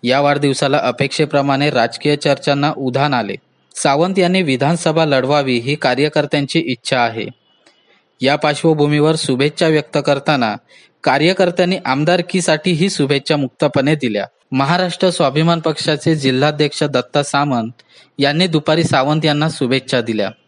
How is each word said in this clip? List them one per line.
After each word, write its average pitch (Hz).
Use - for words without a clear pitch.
या 127
वाढदिवसाला 143
अपेक्षेप्रमाणे 139
राजकीय 127
चर्चांना 143
उधाण 135
आले. 110
सावंत 170
यांनी 180
विधानसभा 156
लढवावी 135
ही 131
कार्यकर्त्यांची 147
इच्छा 127
आहे. 113
या 131
पार्श्वभूमीवर 151
शुभेच्छा 156
व्यक्त 151
करताना 135
कार्यकर्त्यांनी 175
आमदारकीसाठी 170
ही 175
शुभेच्छा 147
मुक्तपणे 143
दिल्या. 110
महाराष्ट्र 175
स्वाभिमान 160
पक्षाचे 156
जिल्हाध्यक्ष 143
दत्ता 139
सामंत 135
यांनी 147
दुपारी 160
सावंत 151
यांना 151
शुभेच्छा 131
दिल्या. 107